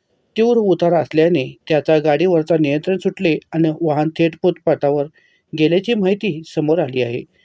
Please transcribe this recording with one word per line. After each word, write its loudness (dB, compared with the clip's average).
तीव्र 2
उतार 2
असल्याने 0
त्याचा 2
गाडीवरचा 2
नियंत्रण -2
सुटले -2
आणि 0
वाहन 0
थेट -2
फुटपाथावर -2
गेल्याची 0
माहिती -2
समोर -2
आली -2
आहे. -6